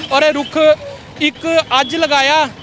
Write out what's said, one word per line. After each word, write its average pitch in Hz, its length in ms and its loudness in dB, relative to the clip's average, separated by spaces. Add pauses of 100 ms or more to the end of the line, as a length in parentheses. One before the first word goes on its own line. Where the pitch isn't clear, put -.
(120)
ਔਰ 277 120 2
ਇਹ 311 100 2
ਰੁੱਖ 285 260 -4 (600)
ਇੱਕ 320 420 0 (180)
ਅੱਜ 262 140 -4
ਲਗਾਇਆ 294 540 2 (120)